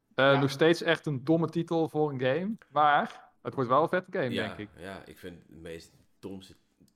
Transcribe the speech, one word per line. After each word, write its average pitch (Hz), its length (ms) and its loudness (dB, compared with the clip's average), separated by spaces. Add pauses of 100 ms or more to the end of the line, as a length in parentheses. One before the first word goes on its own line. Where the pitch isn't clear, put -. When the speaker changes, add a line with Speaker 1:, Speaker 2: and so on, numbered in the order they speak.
(140)
Speaker 1:
Eh, 135 180 6
Speaker 2:
Ja. 135 80 4
Speaker 1:
nog 139 100 2
steeds 165 320 2
echt 165 240 0
een 135 180 -4
domme 160 240 2
titel 165 400 -2
voor 151 240 -2
een 131 80 -8
game, 165 360 -2 (120)
maar 151 600 0 (120)
het 127 120 -10
wordt 127 160 -2
wel 135 120 6
een 165 60 0
vette 185 220 -4
game, 180 200 -4
Speaker 3:
Ja, 110 160 -4
Speaker 1:
denk 92 120 -12
ik. 104 180 -12
Speaker 3:
ja, 90 280 -14
ik - 140 -20
vind 85 200 -16
het - 120 -20
meest 82 420 -16 (260)
domste 95 360 -16 (420)